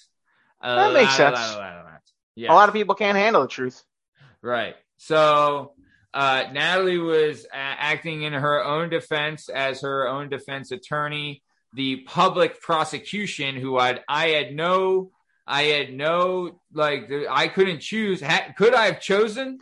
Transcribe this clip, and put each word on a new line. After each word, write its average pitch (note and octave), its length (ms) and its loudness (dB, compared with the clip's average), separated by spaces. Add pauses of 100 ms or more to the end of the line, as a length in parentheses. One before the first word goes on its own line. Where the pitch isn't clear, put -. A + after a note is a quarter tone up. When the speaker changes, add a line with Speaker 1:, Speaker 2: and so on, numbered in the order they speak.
(600)
Speaker 1:
A B2 160 0
Speaker 2:
That G4+ 160 4
makes C#3+ 260 6
Speaker 1:
lot, D3 140 8
a B2 40 0
Speaker 2:
sense. A2 200 -4
Speaker 1:
lot, - 0 -
a - 20 -10
lot, F#2 140 -12
a E2+ 120 -18
lot. D#2+ 180 -20 (480)
Speaker 2:
A D#3+ 40 6
lot G3+ 140 8
of F#3 60 -2
Speaker 1:
Yes. G#3+ 60 0
Speaker 2:
people G3 140 0
can't G3+ 220 0
handle G3+ 260 4
the B2 60 -2
truth. B2+ 340 -8 (600)
Speaker 1:
Right. A2 340 -4 (220)
So, D3 760 2 (400)
uh, C3 380 2
Natalie F3 460 0
was D#3 480 0
a-, - 100 -14
acting D3+ 680 -4
in D3+ 100 -6
her D3 300 0
own D#3 280 -2
defense D#3 580 -4
as C3+ 320 -4
her C#3 260 -2
own C#3 220 -6
defense C3+ 420 -10
attorney. D3 720 -8 (300)
The C3 300 -6
public F3 580 0
prosecution, D3+ 960 -6
who B2+ 220 -2
I'd, B2+ 280 0
I D#3 220 0
had C#3+ 260 -2
no, F#3 560 0 (360)
I C#3+ 180 0
had C#3+ 280 0
no, F3 680 -2 (120)
like, D3 360 -2
the, C#3+ 200 -6
I D3 200 0
couldn't F#3 320 0
choose. G3+ 400 -4
Ha-, E3 360 -2
could A#3 180 4
I A3 120 4
have F3 140 -2
chosen? A#3 600 -2